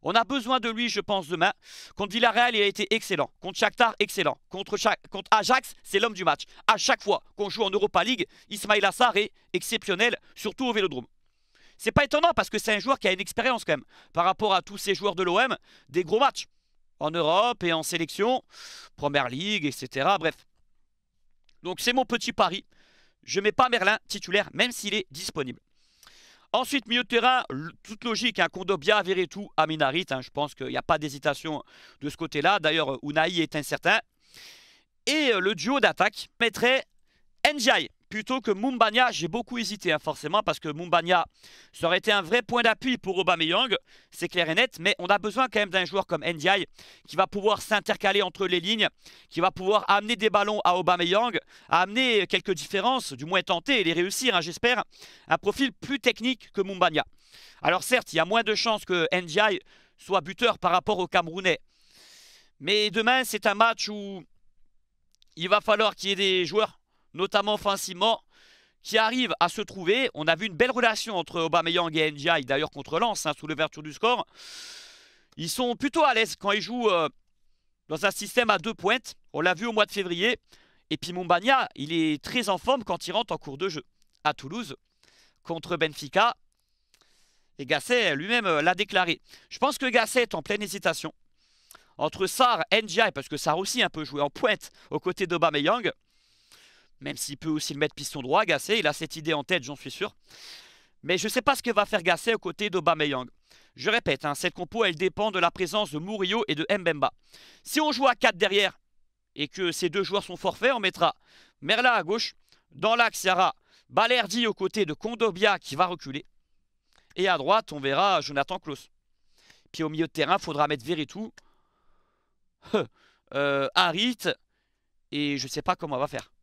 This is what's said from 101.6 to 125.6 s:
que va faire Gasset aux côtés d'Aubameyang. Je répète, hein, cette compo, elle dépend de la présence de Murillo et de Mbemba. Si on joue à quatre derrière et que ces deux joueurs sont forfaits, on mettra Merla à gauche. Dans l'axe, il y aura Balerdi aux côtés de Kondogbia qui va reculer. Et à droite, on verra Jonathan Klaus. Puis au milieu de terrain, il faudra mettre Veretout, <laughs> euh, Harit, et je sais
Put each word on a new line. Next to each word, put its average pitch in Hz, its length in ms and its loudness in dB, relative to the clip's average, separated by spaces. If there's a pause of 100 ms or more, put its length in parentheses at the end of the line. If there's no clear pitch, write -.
que 240 100 -4
va 208 140 2
faire 202 160 -2
Gasset 180 320 0
aux 214 60 -2
côtés 196 320 -6
d'Aubameyang. 151 560 0 (480)
Je 135 160 -4
répète, 175 340 -2
hein, 147 80 -2
cette 180 220 -4
compo, 196 280 -4
elle 180 120 0
dépend 190 340 -2
de 185 80 -4
la 170 140 2
présence 185 400 -4
de 151 80 -6
Murillo 196 480 -2
et 151 80 -2
de 156 160 -4
Mbemba. 170 400 0 (520)
Si - 180 -2
on 302 100 2
joue 262 160 2
à 240 80 4
quatre 214 220 2
derrière 196 420 0 (560)
et 147 120 -6
que 180 240 -4
ces 175 180 -2
deux 196 140 0
joueurs 190 200 -2
sont 180 140 -14
forfaits, 202 360 0
on 240 60 -2
mettra 180 360 0 (460)
Merla 220 320 4
à 208 80 2
gauche. 202 320 -4 (380)
Dans 190 240 2
l'axe, 233 300 2
il - 20 4
y 185 40 4
aura 180 220 2 (360)
Balerdi 226 580 2
aux 208 80 0
côtés 190 300 -2
de 151 80 -6
Kondogbia 208 640 0
qui - 160 -12
va 175 100 2
reculer. 147 400 -10 (920)
Et 185 120 0
à 180 100 2
droite, 170 360 2
on 147 60 -10
verra 147 420 2
Jonathan 139 360 -4
Klaus. - 320 -12 (800)
Puis 160 120 -6
au 156 60 -2
milieu 156 180 -2
de - 40 -12
terrain, 156 280 0
il - 40 -10
faudra 147 240 0
mettre 139 180 -4
Veretout, 170 480 -6 (1400)
<laughs> - 20 -2 (580)
euh, 139 400 0
Harit, 185 460 0 (920)
et 143 260 -2
je 131 100 -8
sais 147 160 -8